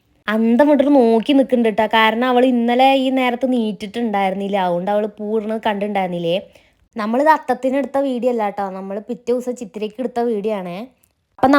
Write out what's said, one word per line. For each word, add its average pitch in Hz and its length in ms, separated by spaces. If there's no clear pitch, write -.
അന്തം 233 360
വിട്ടിട്ട് 285 300
നോക്കി 226 380
നിൽക്കുന്നുണ്ട് 240 340
കേട്ടാ. 220 140
കാരണം 220 360
അവൾ 247 200
ഇന്നലെ 240 360
ഈ - 20
നേരത്ത് 247 280
നീറ്റിട്ടുണ്ടായിരുന്നില്ല. 202 1000
അതുകൊണ്ട് 180 260
അവൾ 208 100
പൂ 214 80
ഇടുന്നത് 220 300
കണ്ടിട്ടുണ്ടായിരുന്നില്ലേ. 190 680
നമ്മളിത് 247 340
അത്തത്തിന് 262 460
എടുത്ത 269 160
വീഡിയോ 247 260
അല്ല 214 160
കേട്ടോ. 196 160
നമ്മൾ 196 180
പിറ്റേ 240 220
ദിവസം 247 300
ചിത്തിരയ്ക്ക് 214 420
എടുത്ത 240 160
വീഡിയോ 214 300
ആണേ. 180 160
അപ്പം 262 220